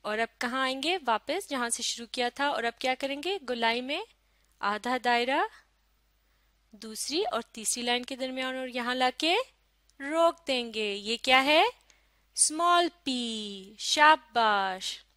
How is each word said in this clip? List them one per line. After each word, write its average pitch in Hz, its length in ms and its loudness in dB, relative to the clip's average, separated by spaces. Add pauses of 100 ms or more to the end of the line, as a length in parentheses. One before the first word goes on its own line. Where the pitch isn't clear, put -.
और 214 140 -4
अब 226 100 -2 (120)
कहाँ 254 220 -2
आएंगे? 269 340 -2
वापस 269 520 -4
जहाँ 247 200 -4
से 233 140 -4
शुरू 233 300 -6
किया 240 160 -2
था। 285 220 -2
और 233 140 -2
अब 233 160 -2
क्या 262 140 0
करेंगे? 285 440 -4
गोलाई 233 420 -2
में 302 240 -6 (560)
आधा 214 360 -2
दायरा 247 520 2 (1300)
दूसरी 220 480 -6
और 226 200 -2 (100)
तीसरी 233 300 -4
लाइन 247 200 0
के 262 120 -8
दरमियान 262 400 -6
और 262 140 -8
यहाँ 247 260 -4
लाके 254 400 2 (640)
रोक 330 480 0
देंगे। 220 460 -4
ये 208 240 -4
क्या 262 220 4
है? 311 320 6 (640)
स्मॉल 339 540 4
पी। 220 920 -6
शाबाश। 220 1300 2 (120)